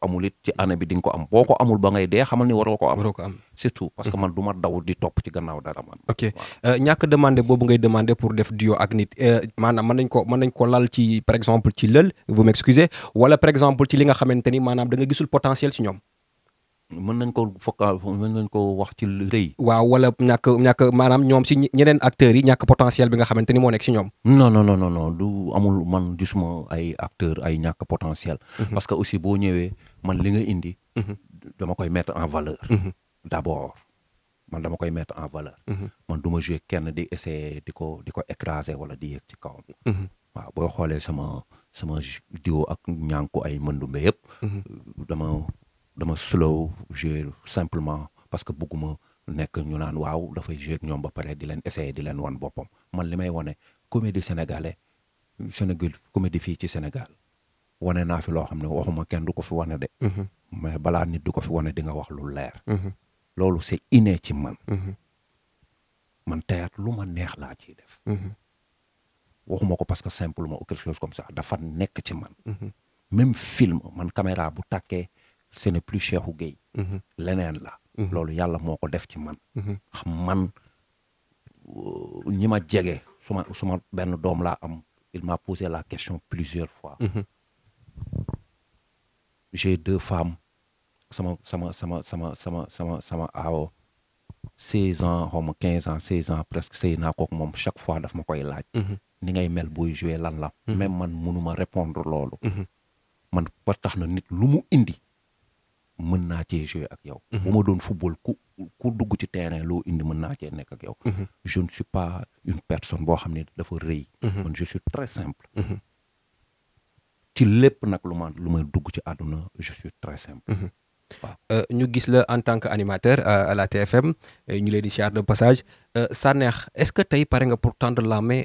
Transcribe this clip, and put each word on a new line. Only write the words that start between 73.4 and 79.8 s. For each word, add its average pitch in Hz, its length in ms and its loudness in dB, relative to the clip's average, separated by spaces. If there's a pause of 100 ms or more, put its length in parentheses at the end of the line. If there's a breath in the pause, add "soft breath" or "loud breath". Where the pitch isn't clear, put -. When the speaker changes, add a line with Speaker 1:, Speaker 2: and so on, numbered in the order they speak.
Speaker 1:
man 87 160 -8
caméra 90 400 -4
bu 80 180 -14
tàkkee, 90 400 -8 (420)
ce - 200 -4
n'est 87 100 0
plus 101 200 -6
Cheikhou 87 340 -4
Gueye. 78 220 -12 (180)
Speaker 2:
Mhm. 95 260 -6 (180)
Speaker 1:
Leneen 87 440 -4
la. - 160 -20 (200)
Speaker 2:
Mhm. 101 140 -4
Speaker 1:
Loolu 82 220 -4
Yàlla 87 240 -2
moo 80 180 -6
ko 80 120 -8
def 76 200 -8
ci - 100 -18
man. 78 180 -12 (180)
Speaker 2:
Mhm. 101 220 -8 (160)